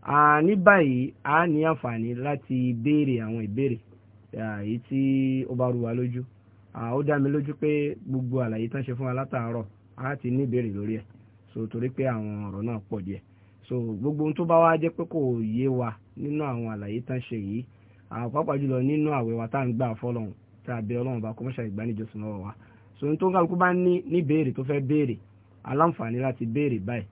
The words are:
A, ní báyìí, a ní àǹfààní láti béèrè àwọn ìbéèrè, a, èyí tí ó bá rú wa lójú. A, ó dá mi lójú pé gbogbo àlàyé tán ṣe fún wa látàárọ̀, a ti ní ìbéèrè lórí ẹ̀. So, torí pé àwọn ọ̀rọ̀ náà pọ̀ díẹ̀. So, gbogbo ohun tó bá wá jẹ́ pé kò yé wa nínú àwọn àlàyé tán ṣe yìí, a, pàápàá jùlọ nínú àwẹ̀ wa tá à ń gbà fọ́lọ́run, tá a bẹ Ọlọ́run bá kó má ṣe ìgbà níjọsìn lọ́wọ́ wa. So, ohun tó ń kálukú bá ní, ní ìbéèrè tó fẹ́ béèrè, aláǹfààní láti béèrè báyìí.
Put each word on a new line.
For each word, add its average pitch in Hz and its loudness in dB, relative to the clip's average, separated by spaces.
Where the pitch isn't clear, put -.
A, 147 8
ní 190 6
báyìí, 165 6
a 156 4
ní 156 2
àǹfààní 120 -2
láti 127 -2
béèrè 135 2
àwọn 113 -4
ìbéèrè, 117 -2
a, 107 -6
èyí 107 -4
tí 135 2
ó 127 -4
bá 127 2
rú 120 -2
wa 117 -2
lójú. 123 -2
A, 117 -6
ó 143 0
dá 147 2
mi 139 4
lójú 147 -2
pé 151 0
gbogbo 131 -2
àlàyé 113 -2
tán 139 -4
ṣe 127 -4
fún 131 -6
wa 123 -2
látàárọ̀, 117 -4
a 131 -6
ti 123 -4
ní 131 2
ìbéèrè 120 0
lórí 104 -4
ẹ̀. 110 -10
So, 113 -6
torí 117 -4
pé 135 -4
àwọn 104 -4
ọ̀rọ̀ 101 -6
náà 113 -4
pọ̀ 110 -4
díẹ̀. 92 -8
So, 131 -4
gbogbo 147 -2
ohun 156 0
tó 175 -2
bá 170 4
wá 165 6
jẹ́ 165 2
pé 175 -4
kò 170 -2
yé 113 0
wa 127 0
nínú 147 -4
àwọn 120 -4
àlàyé 104 -6
tán 127 -6
ṣe 120 -8
yìí, 107 -6
a, 117 -6
pàápàá 147 0
jùlọ 135 0
nínú 151 2
àwẹ̀ 117 0
wa 117 -4
tá 139 -2
à 131 0
ń 123 0
gbà 117 0
fọ́lọ́run, 117 -4
tá 120 -6
a 113 -6
bẹ 107 -4
Ọlọ́run 127 -4
bá 110 -6
kó 120 -10
má 131 -4
ṣe 123 -6
ìgbà 101 -6
níjọsìn 107 -6
lọ́wọ́ 104 -8
wa. 101 -10
So, 143 -4
ohun 151 0
tó 185 0
ń 180 2
kálukú 175 2
bá 180 4
ní, 180 4
ní 156 0
ìbéèrè 147 2
tó 131 -6
fẹ́ 139 -2
béèrè, 139 2
aláǹfààní 131 0
láti 127 -4
béèrè 123 0
báyìí. 113 -4